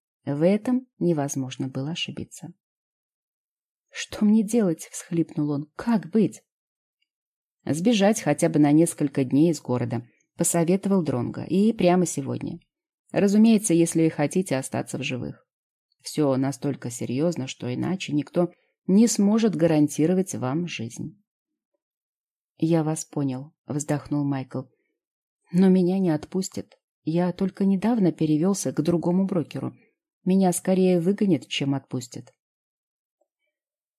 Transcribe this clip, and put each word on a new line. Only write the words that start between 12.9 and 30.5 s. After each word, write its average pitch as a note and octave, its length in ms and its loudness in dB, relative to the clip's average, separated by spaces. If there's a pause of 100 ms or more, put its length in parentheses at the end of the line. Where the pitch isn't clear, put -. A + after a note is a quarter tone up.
Разумеется, G#3 640 4
если E3 340 4
хотите D#3 480 -2
остаться C3 420 -6
в C3 40 -8
живых. B2+ 420 -8 (580)
Всё C#3 340 0
настолько C3+ 540 -4
серьёзно, C3 580 -4
что - 240 -8
иначе C#3+ 400 -4
никто F3 400 -2 (340)
не G#3+ 220 6
сможет G#3+ 480 2
гарантировать D#3+ 800 2
вам C3+ 320 -4
жизнь». - 520 -12 (1400)
«Я D#3+ 240 2
вас D#3 220 -4
понял», C#3 500 -6 (120)
вздохнул D3 580 -4
Майкл. C3 380 -4 (920)
«Но F#3 160 4
меня F#3 300 2
не F#3 120 0
отпустят. - 680 -6 (260)
Я F3 280 0
только F#3+ 320 -4
недавно G3 480 2
перевёлся D#3 600 0
к D3+ 100 -2
другому F3 420 2
брокеру. C#3 520 -6 (480)
Меня F#3 280 4